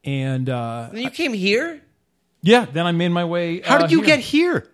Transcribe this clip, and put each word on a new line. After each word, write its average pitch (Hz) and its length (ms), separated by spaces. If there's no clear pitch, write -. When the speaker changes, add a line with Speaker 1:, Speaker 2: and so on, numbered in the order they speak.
Speaker 1:
and, 131 460
uh, 117 420
Speaker 2:
Then 220 120
you 269 60
came 302 240
here? 226 480
Speaker 1:
Yeah, 226 240
then 156 200
I 175 60
made 170 180
my 175 160
way, 170 360
Speaker 3:
How - 140
Speaker 1:
uh, 311 40
Speaker 3:
did 339 120
you 320 80
Speaker 1:
here. 254 80
Speaker 3:
get 302 120
here? 311 540